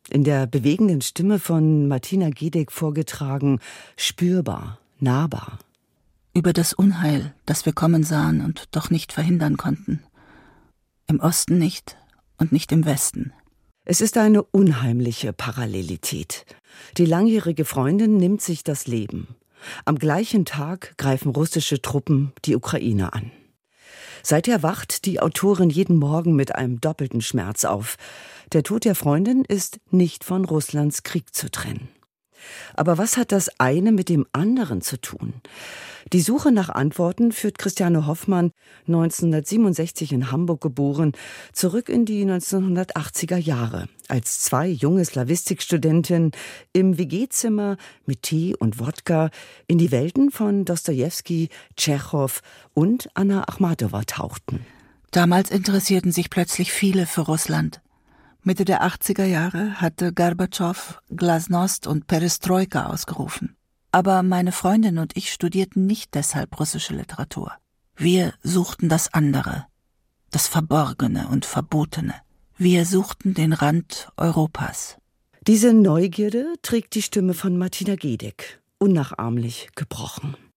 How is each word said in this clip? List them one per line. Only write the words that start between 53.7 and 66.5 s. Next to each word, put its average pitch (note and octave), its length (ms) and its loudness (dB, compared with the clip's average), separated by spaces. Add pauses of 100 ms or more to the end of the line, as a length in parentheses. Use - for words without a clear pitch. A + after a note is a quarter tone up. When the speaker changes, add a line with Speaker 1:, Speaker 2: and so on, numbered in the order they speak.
Speaker 1:
tauchten. - 600 -8 (460)
Speaker 2:
Damals F3+ 400 4
interessierten F#3+ 640 0
sich F3 180 -2
plötzlich F3+ 400 -2
viele F#3+ 360 2
für - 160 -2
Russland. D#3 580 -2 (640)
Mitte F#3+ 200 0
der F#3 200 2
achtziger F#3+ 400 -2
Jahre F#3 560 -2
hatte F3 320 0
Gorbatschow F3 880 -2 (100)
Glasnost F3 800 0
und D3+ 180 -2
Perestroika F3 800 0
ausgerufen. - 720 -8 (340)
Aber F#3 320 4
meine F3+ 300 2
Freundin G3 460 2
und - 180 -4
ich - 160 -6
studierten F#3+ 540 0
nicht - 280 -2
deshalb - 460 -4